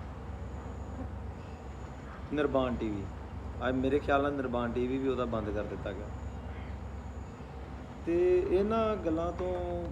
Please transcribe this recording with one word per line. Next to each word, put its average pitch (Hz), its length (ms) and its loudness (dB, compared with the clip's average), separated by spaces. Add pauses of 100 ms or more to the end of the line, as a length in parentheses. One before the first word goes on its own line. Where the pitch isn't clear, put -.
(2250)
ਨਿਰਬਾਨ 131 440 4
ਟੀ 110 120 0
ਵੀ। 101 140 -2 (680)
ਅੱਜ 131 60 4
ਮੇਰੇ 131 240 4
ਖਿਆਲ 143 240 4
ਨਾਲ 143 100 2
ਨਿਰਬਾਨ 120 400 0
ਟੀ 123 140 2
ਵੀ 131 120 2
ਵੀ 135 100 0
ਉਹਦਾ 123 160 2
ਬੰਦ 110 260 0
ਕਰ 104 120 0
ਦਿੱਤਾ 98 300 -4
ਗਿਆ। 95 140 -6 (2000)
ਤੇ 180 440 6
ਇਹਨਾਂ 214 460 4
ਗੱਲਾਂ 170 360 2
ਤੋਂ 175 600 -2